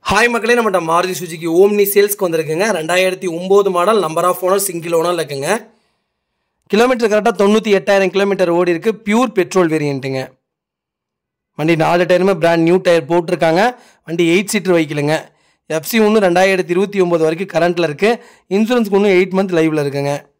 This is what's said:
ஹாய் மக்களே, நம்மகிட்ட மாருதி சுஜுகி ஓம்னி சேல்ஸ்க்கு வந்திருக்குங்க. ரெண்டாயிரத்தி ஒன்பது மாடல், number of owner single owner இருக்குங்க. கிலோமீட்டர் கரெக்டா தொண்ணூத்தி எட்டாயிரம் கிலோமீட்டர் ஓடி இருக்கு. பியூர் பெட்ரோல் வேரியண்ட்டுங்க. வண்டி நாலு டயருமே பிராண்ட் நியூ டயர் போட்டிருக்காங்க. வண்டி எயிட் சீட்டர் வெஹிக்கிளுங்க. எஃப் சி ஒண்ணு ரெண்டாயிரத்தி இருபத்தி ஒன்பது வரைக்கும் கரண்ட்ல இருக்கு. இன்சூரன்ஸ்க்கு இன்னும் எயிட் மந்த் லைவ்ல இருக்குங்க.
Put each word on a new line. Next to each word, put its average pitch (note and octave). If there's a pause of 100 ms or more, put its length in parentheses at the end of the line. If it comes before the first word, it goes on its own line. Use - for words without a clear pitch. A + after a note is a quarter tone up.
ஹாய் A3
மக்களே, A3+
நம்மகிட்ட G#3 (100)
மாருதி F3+
சுஜுகி E3+ (120)
ஓம்னி G3+
சேல்ஸ்க்கு G3+
வந்திருக்குங்க. D#3+ (140)
ரெண்டாயிரத்தி F#3 (100)
ஒன்பது F#3+
மாடல், F#3+
number D#3+
of F3
owner G3
single E3+
owner E3+
இருக்குங்க. D3 (1200)
கிலோமீட்டர் A#3
கரெக்டா G#3+ (100)
தொண்ணூத்தி G#3+
எட்டாயிரம் G3
கிலோமீட்டர் F#3+
ஓடி F3
இருக்கு. G#3 (140)
பியூர் A3+
பெட்ரோல் F3
வேரியண்ட்டுங்க. C3+ (1400)
வண்டி D#3+ (100)
நாலு F3
டயருமே F3+
பிராண்ட் E3
நியூ F3 (120)
டயர் D#3+
போட்டிருக்காங்க. E3+ (460)
வண்டி E3+ (120)
எயிட் G3+
சீட்டர் F#3
வெஹிக்கிளுங்க. D3+ (600)
எஃப் D3+
சி A#3
ஒண்ணு G#3+
ரெண்டாயிரத்தி F3+
இருபத்தி F#3+
ஒன்பது E3+
வரைக்கும் F3+
கரண்ட்ல E3+
இருக்கு. F3+ (480)
இன்சூரன்ஸ்க்கு A3
இன்னும் G3+
எயிட் F#3
மந்த் F#3
லைவ்ல D#3
இருக்குங்க. C#3+ (260)